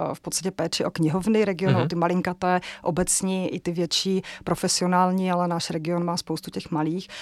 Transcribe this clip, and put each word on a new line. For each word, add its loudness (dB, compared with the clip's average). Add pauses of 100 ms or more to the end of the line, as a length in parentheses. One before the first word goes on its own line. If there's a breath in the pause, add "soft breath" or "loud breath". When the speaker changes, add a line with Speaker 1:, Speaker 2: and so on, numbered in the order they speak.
(140)
Speaker 1:
v -10
podstatě -4
péči -2
o 0
knihovny 2
regionu, 2
Speaker 2:
Mhm. 4
Speaker 1:
o 0
ty -2
malinkaté, 2 (220 loud breath)
obecní, 0
i -6
ty -2
větší, 0 (220 loud breath)
profesionální, 2
ale 2
náš -2
region -2
má -2
spoustu -6
těch -10
malých. -2 (140 loud breath)